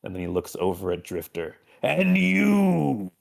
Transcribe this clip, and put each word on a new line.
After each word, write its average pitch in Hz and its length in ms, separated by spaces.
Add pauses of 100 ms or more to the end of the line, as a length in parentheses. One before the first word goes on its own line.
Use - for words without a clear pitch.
And 104 120
then 92 80
he 87 60
looks 90 320
over 90 320
at 85 120
Drifter. 82 520 (260)
And 180 340
you 185 920 (100)